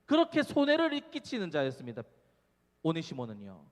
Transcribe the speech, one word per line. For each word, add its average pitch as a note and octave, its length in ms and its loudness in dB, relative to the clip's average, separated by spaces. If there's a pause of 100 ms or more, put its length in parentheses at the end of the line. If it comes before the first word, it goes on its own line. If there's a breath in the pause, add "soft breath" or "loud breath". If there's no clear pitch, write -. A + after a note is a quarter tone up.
그렇게 D#4+ 400 4
손해를 D4 680 2
끼치는 A3 400 -6
자였습니다, B2+ 520 -2 (800)
오네시모는요. A#2 880 -6